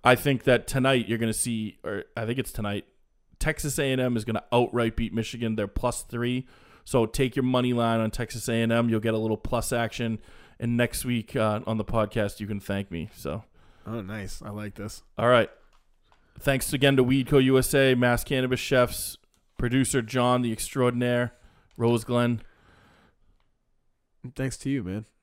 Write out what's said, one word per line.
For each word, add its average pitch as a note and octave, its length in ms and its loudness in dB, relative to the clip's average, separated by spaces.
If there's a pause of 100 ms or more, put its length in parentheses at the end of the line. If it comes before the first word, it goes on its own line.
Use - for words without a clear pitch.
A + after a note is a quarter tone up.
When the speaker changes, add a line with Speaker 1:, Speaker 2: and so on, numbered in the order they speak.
Speaker 1:
I B2 120 8
think C3 300 0
that B2 220 4
tonight C3 400 0
you're A2+ 120 -2
gonna A2+ 140 0
see, A2 500 -6
or G2+ 220 -8 (120)
I A2+ 80 -6
think B2 140 -4
it's - 120 -6
tonight, G#2 340 -6 (540)
Texas D3+ 400 -2
A C#3 120 0
and B2+ 100 0
M B2 160 0
is G#2+ 80 -4
gonna A2 260 -2
outright A#2+ 440 2
beat A2+ 180 -2
Michigan. A2+ 420 -4
They're G#2 120 -2
plus - 360 -4
three. B2 420 -4 (380)
So A#2 220 2
take B2+ 300 0
your C3+ 80 2
money B2+ 300 2
line A#2 260 2
on A2 120 0
Texas A#2 380 -6
A A#2+ 40 0
and A2+ 180 2
M. A#2 180 2
You'll A2+ 100 2
get A2 140 0
a A2 60 0
little A2 180 0
plus - 340 -4
action. A#2 480 -2 (400)
And A#2 160 -2
next A#2+ 300 0
week, A#2+ 300 -4
uh, G#2+ 320 0
on A2 100 -2
the G#2 80 -2
podcast, G#2+ 540 -2
you G#2 80 -6
can G2+ 120 -6
thank G2 300 -6
me. E2 260 -6
So. E2 280 -8 (420)
Speaker 2:
Oh, A2 160 -8
nice. G2 400 -10
I - 80 -14
like G#2 260 -10
this. G2+ 280 -12 (140)
Speaker 1:
All A2+ 120 2
right. A#2+ 200 6 (920)
Thanks C3+ 340 -2
again C#3 240 4
to B2+ 60 6
Weedco C3+ 400 4
U C3 160 4
S B2 160 0
A, C3+ 180 6
Mass B2 300 2
Cannabis B2+ 360 -2
Chefs, - 580 0 (420)
producer B2+ 420 2
John B2 400 2
the A#2 100 0
Extraordinaire, B2 840 0 (440)
Rose A#2 260 2
Glenn. A#2+ 380 0 (1800)
Speaker 2:
And B2+ 120 -16
thanks C3 220 -6
to - 140 -6
you, C3+ 120 -2
man. G2 220 -6 (180)